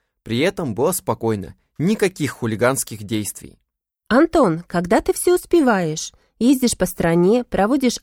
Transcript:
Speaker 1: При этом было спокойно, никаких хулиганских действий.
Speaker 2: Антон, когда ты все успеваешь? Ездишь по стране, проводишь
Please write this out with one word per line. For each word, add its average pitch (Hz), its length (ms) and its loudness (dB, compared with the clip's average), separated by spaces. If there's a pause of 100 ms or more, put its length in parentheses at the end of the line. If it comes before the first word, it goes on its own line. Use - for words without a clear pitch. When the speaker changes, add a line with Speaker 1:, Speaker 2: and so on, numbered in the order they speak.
(220)
Speaker 1:
При 117 160 -4
этом 165 380 -2
было 160 160 0
спокойно, 110 640 -4 (220)
никаких 180 520 -2
хулиганских 113 720 -2
действий. - 560 -8 (480)
Speaker 2:
Антон, 233 640 2
когда 180 320 0
ты - 120 -2
все 359 220 0
успеваешь? 208 800 0 (260)
Ездишь 254 400 2
по 185 80 0
стране, 180 560 2
проводишь 233 600 0